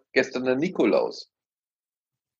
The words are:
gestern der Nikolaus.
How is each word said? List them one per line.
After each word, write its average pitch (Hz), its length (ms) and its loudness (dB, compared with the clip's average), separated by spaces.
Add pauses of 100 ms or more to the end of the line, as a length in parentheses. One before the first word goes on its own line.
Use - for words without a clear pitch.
(120)
gestern 127 340 -2
der 127 100 2
Nikolaus. 120 720 0 (1080)